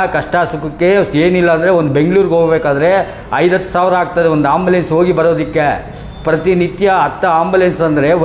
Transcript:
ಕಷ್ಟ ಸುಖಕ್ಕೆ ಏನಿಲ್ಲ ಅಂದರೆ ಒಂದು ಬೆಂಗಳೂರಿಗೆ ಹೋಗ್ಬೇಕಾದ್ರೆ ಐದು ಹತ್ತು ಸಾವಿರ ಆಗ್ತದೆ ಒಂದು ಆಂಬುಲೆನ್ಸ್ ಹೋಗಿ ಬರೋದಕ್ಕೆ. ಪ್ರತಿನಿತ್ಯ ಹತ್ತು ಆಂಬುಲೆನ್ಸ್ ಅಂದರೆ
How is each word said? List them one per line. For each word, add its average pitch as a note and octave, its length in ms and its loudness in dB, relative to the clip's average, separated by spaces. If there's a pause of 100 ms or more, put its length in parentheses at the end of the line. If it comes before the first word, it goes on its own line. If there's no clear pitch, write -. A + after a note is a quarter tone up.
(140)
ಕಷ್ಟ D3+ 220 -4 (160)
ಸುಖಕ್ಕೆ D#3 380 -2 (340)
ಏನಿಲ್ಲ F3+ 320 2
ಅಂದರೆ E3+ 240 0
ಒಂದು D3+ 180 0
ಬೆಂಗಳೂರಿಗೆ F3 400 2
ಹೋಗ್ಬೇಕಾದ್ರೆ D#3+ 540 2 (500)
ಐದು F3 160 2
ಹತ್ತು F#3 180 -6
ಸಾವಿರ F3+ 260 2
ಆಗ್ತದೆ E3+ 340 0
ಒಂದು C#3+ 180 0
ಆಂಬುಲೆನ್ಸ್ F3+ 440 0
ಹೋಗಿ F3+ 220 2
ಬರೋದಕ್ಕೆ. D#3+ 480 0 (600)
ಪ್ರತಿನಿತ್ಯ F3 600 0 (160)
ಹತ್ತು D3 240 -2 (140)
ಆಂಬುಲೆನ್ಸ್ F3+ 480 0
ಅಂದರೆ D3+ 200 0 (160)